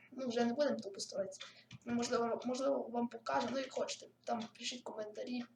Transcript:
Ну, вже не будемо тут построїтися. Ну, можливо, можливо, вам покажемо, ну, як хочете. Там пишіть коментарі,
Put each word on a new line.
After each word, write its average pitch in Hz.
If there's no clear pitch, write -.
Ну, 262
вже 233
не 240
будемо 254
тут -
построїтися. -
Ну, 240
можливо, 240
можливо, 262
вам 240
покажемо, 240
ну, 269
як 262
хочете. -
Там 226
пишіть 240
коментарі, 220